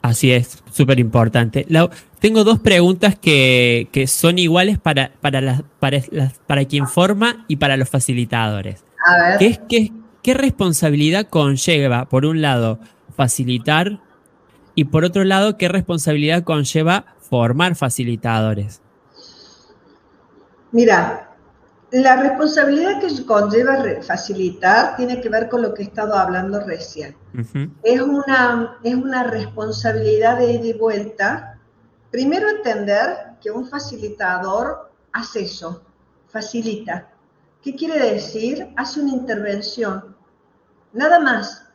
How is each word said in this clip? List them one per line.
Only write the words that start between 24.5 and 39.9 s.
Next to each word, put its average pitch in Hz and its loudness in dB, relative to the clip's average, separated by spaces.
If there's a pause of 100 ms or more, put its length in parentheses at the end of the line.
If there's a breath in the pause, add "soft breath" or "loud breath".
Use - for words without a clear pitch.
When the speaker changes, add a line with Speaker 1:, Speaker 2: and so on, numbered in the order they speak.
Speaker 2:
tiene 247 -4
que 226 -6
ver 220 -2
con 240 -2
lo - -2
que 202 -10
he 202 -8
estado 214 -6
hablando 190 -2
recién. 156 -12 (180)
Speaker 1:
Ujú. 131 -8 (120)
Speaker 2:
Es 247 2
una, 262 0
es 233 -2
una 254 -2
responsabilidad 220 -2
de 240 2
ida 233 -4
y 226 -4
vuelta. 214 -4 (500)
Primero, 302 -2
entender 214 -2 (240)
que 208 -10
un 254 -10
facilitador 208 -8 (220)
hace 226 -8
eso, 175 -12 (460)
facilita. 208 -10 (520)
¿Qué 269 -10
quiere 320 -4 (160)
decir? 233 -8
Hace 285 -8
una 277 -2
intervención, 208 -8 (760)